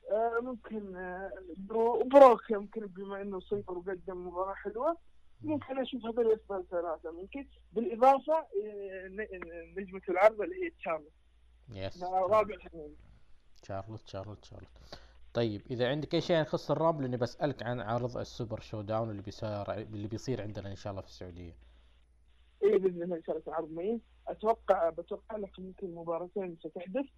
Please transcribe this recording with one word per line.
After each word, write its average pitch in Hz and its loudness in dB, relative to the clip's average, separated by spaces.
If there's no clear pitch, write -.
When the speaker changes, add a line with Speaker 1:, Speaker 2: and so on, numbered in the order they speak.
Speaker 1:
آه، 233 0
ممكن، 220 -8
آه، 185 -8
برو-، 226 2
بروك 262 12
يمكن 208 -4
بما 196 -8
إنه 196 -4
سيطر 185 -6
وقدم 180 -8
مباراة 185 -4
حلوة، 240 -4
ممكن 277 -4
أشوف 247 -4
هذول 226 0
الأسباب 202 0
ثلاثة 170 -4
ممكن، 196 -12
بالإضافة، 247 4
آه، 202 -4
ن-، 190 -10
ن-، 170 -10
نجمة 190 -10
العرض 208 6
اللي 185 -2
هي - -2
تشارلوت. 156 -6
Speaker 2:
يس. 98 -8
Speaker 1:
لا، 180 -6
رابع 190 4
حنين. 156 -16
Speaker 2:
شارلوت، 104 -10
شارلوت، 98 -12
شارلوت. 98 -18
طيب، 110 0
إذا 120 0
عندك 151 -2
أي 160 4
شيء 165 2
يخص 156 -2
الرامبل، 151 2
إني 123 -2
بسألك 123 -2
عن 120 -4
عرض 120 -2
السوبر 107 -6
شو - -10
داون 110 -2
اللي 101 -8
بيصير، 101 -6
اللي 107 -6
بيصير 110 -4
عندنا 98 -8
إن 95 -8
شاء 104 -8
الله 95 -8
في - -14
السعودية. 87 -14
Speaker 1:
إيه، 208 8
بإذن 180 2
الله 175 -2
إن 160 -8
شاء 160 -2
الله 160 -8
العرض 156 -4
مميز. 190 -4
أتوقع، 190 2
بتوقع 170 -8
لك 196 -10
ممكن 185 -10
مباراتين 170 -6
ستحدث. 185 -6